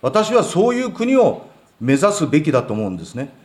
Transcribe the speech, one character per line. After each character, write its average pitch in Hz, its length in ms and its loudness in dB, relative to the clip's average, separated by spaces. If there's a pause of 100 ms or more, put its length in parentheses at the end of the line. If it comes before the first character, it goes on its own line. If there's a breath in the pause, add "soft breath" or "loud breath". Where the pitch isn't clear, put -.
私 214 320 -2
は 233 100 4
そ 208 260 0
う 240 60 -2
い 247 80 -4
う 254 80 -6
国 247 240 0
を 190 320 2 (320)
目 123 140 2
指 190 180 4
す 170 160 -2
べ 147 140 2
き 156 100 -2
だ 127 100 2
と 113 120 -6
思 107 140 -4
う - 20 -4
ん 92 80 -8
で 82 80 -12
す - 100 -18
ね。 135 180 -10 (120)